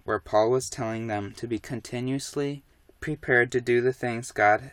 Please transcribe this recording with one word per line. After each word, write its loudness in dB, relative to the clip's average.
where -2
Paul 2
was 0
telling -6
them -6
to -8
be -4
continuously -6
prepared 2
to 2
do 2
the 2
things -6
God 4